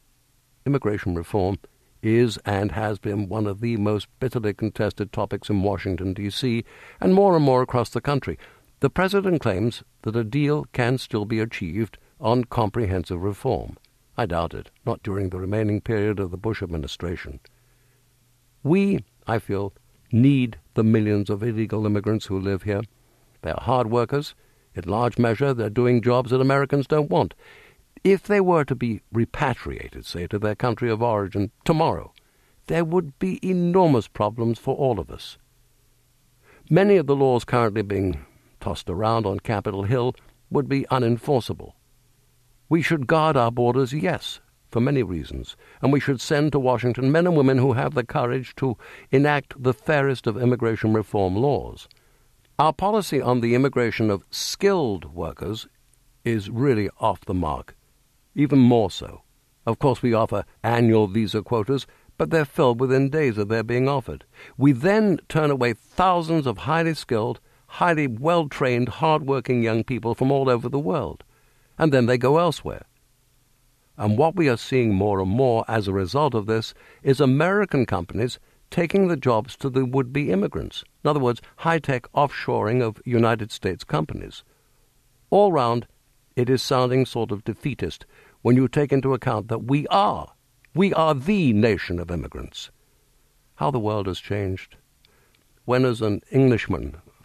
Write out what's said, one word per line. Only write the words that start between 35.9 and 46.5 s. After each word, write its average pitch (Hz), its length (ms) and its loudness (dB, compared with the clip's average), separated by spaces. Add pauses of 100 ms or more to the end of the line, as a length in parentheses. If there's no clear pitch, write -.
Many 190 260 6
of 156 120 4
the 143 80 2
laws 131 280 4
currently 110 380 0
being 98 440 -2 (360)
tossed - 280 -6
around 107 360 0
on 98 160 -2
Capitol 101 420 -4
Hill 123 320 -2 (340)
would 135 200 -2
be 139 160 -2
unenforceable. 120 880 -2 (960)
We 165 120 2
should 151 240 -2
guard 156 300 2
our 117 160 2
borders, 120 400 0
yes, 156 480 -6 (320)
for 120 80 -2
many 131 240 0
reasons, 71 540 -8 (240)
and 131 100 2
we 143 80 4
should 131 220 -2
send 147 320 0